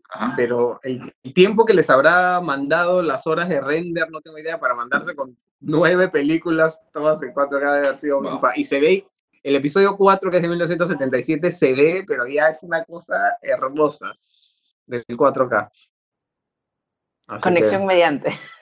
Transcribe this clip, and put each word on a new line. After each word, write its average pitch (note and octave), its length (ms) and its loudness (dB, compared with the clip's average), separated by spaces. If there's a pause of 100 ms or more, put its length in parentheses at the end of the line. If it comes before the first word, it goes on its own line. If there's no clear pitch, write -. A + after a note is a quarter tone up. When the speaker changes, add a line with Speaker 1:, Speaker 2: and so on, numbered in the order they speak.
Speaker 1:
Ajá. A#2+ 260 -6
Speaker 2:
pero A#2+ 480 0
el, B2+ 300 -8 (100)
el C3 100 -14
tiempo G#3 320 4
que G#3+ 80 4
les D#3+ 160 4
habrá F3+ 520 4
mandado, E3 600 0
las D3+ 260 -4
horas E3+ 220 -2
de C#3+ 120 0
render, D#3+ 480 -4
no D#3+ 120 -14
tengo D#3 160 -20
idea, D#3+ 220 -8
para B2+ 140 -6
mandarse C#3 420 -6
con C3 220 -10 (220)
nueve E3+ 500 2
películas D#3+ 720 -2 (100)
todas D3+ 300 -2
en B2 120 -10
cuatro C#3 260 -2
K C#3+ 140 0
debe C#3+ 140 0
haber C3+ 100 -2
sido C#3 240 -2
Speaker 1:
Wow. C3 120 -6
Speaker 2:
un C3 80 -6
pa-, B2 160 2
y D3 60 -2
se C#3 160 -2
ve, F#3 280 2 (360)
el C#3 120 0
episodio G3 400 2
cuatro, G3 360 4
que F3+ 60 2
es E3 60 2
de E3+ 60 -2
mil F3 80 -2
novecientos E3+ 320 -2
setenta C3+ 280 -2
y B2 60 -2
siete, D#3+ 280 -2
se C#3 220 2
ve, E3 340 2
pero B2+ 200 -4
ya D3 220 0
es D#3 140 -10
una E3 200 -4
cosa - 580 -4
hermosa C3 720 -2 (760)
del A#2+ 180 -8 (100)
cuatro C3 320 2
K. G#2 240 -2 (1600)
Así - 160 -10
Speaker 3:
Conexión F#3 380 2
Speaker 2:
que G3 60 -2
Speaker 3:
mediante. D#3+ 520 2 (220)